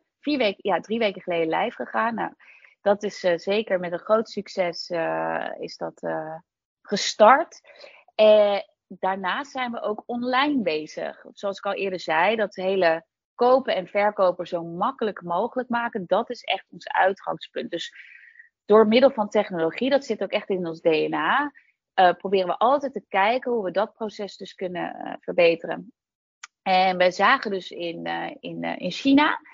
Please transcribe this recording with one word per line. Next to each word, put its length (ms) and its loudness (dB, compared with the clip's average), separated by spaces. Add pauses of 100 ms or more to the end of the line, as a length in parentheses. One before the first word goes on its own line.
(200)
vier 180 -2
weken, 240 0
ja, 180 0
drie 180 -4
weken 240 -2
geleden 360 -2
live 260 -4
gegaan. 300 -2
Nou, 180 -6 (480)
dat 220 0
is, 220 -6
eh, 140 2
zeker 420 -2
met 120 -8
een 60 -4
groot 320 0
succes, 600 -6
eh, 580 -2 (100)
is 180 -12
dat, 260 -12
eh, 320 -6 (480)
gestart. 760 4 (540)
Eh, 440 6 (280)
daarnaast 640 -6
zijn 220 -6
we 80 -12
ook 260 -6
online 560 -2
bezig. 680 -6
Zoals 260 -8
ik 80 -10
al 80 -4
eerder 260 -6
zei, 360 0
dat 180 -4
hele 500 0 (300)
kopen 400 2
en 120 -4
verkopen 600 0
zo 180 -6
makkelijk 580 -6
mogelijk 460 -4
maken, 380 -4
dat 240 0
is 120 -12
echt 280 -6
ons 180 -18
uitgangspunt. 840 -2
Dus 240 -10 (680)
door 220 8
middel 240 6
van 180 -4
technologie, 600 0
dat 140 2
zit 180 -6
ook 80 -4
echt 180 -4
in 180 -2
ons 140 -8
D 40 -4
N 300 2
A, 380 0 (420)
eh, 180 6
proberen 340 0
we 100 -2
altijd 360 2
te 160 -10
kijken 440 0
hoe 120 -2
we 60 -4
dat 240 -2
proces 420 -10
dus 180 -18
kunnen, 400 -8
eh, 260 -12
verbeteren. 720 0 (720)
En 340 2
wij 140 4
zagen 400 2
dus 200 -6
in, 360 -8
eh, 340 -6
in, 240 -10
eh, 140 -6
in 120 -8
China 500 4 (120)